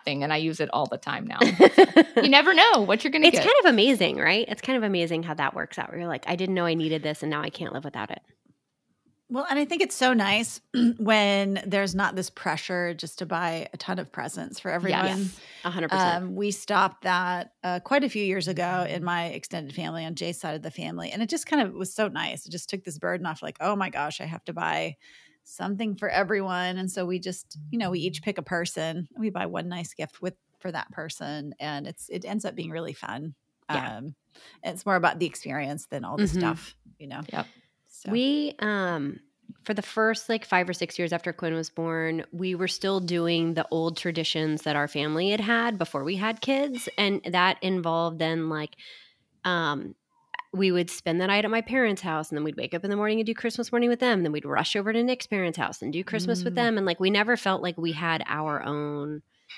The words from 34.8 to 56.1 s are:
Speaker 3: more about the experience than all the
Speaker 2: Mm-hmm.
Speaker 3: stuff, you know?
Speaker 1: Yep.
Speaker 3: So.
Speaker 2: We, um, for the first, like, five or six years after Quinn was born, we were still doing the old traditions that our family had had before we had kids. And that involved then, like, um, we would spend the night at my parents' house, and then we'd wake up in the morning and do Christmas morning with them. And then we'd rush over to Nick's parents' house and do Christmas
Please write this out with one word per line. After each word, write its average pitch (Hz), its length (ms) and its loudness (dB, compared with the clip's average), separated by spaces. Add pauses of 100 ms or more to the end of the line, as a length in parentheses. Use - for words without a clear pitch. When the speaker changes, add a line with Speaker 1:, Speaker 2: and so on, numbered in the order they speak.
Speaker 3:
more 196 120 4
about 170 220 4
the 175 60 0
experience 147 640 -6
than 139 180 -8
all 110 120 -8
the 208 80 4
Speaker 2:
Mm-hmm. 165 140 2
Speaker 3:
stuff, - 360 -2 (240)
you 147 80 -16
know? - 140 -12 (120)
Speaker 1:
Yep. - 140 -4 (400)
Speaker 3:
So. - 240 -10
Speaker 2:
We, 285 480 0
um, 180 600 -2 (440)
for 220 100 -4
the 202 80 -6
first, 220 480 -2
like, 220 160 -2
five 180 240 2
or 180 40 -2
six - 260 -6
years 170 140 -2
after 170 200 -4
Quinn 165 220 -4
was 160 160 -4
born, 165 600 -2
we 185 240 -2
were 180 120 -2
still 196 320 0
doing 170 560 2
the 160 160 0
old 165 260 0
traditions 156 640 -2
that 151 120 0
our 147 120 2
family 156 440 0
had 214 100 0
had 233 380 0
before 151 240 -4
we 170 120 -2
had 220 260 -4
kids. 269 460 -2 (100)
And 202 240 2 (100)
that 180 320 4
involved 165 560 0
then, 160 300 0
like, 151 260 -4 (720)
um, 165 500 -2 (580)
we 190 180 4
would 175 180 2
spend 170 320 -2
the 185 60 0
night 202 180 4
at 214 60 -2
my 226 100 0
parents' 226 400 0
house, 156 280 -2
and 156 80 -4
then 151 60 -2
we'd 151 140 -4
wake - 160 -6
up 170 100 -4
in 196 80 -2
the 202 60 -2
morning 214 220 0
and 220 60 0
do 226 80 -2
Christmas 233 380 -6
morning 240 180 2
with 240 100 2
them. 247 200 4
And 175 60 2
then 151 60 0
we'd 147 140 -4
rush - 300 0
over 208 180 -2
to 233 100 2
Nick's 247 240 -2
parents' 185 300 -2
house - 240 -6
and 127 120 -6
do 175 100 -4
Christmas 180 400 -2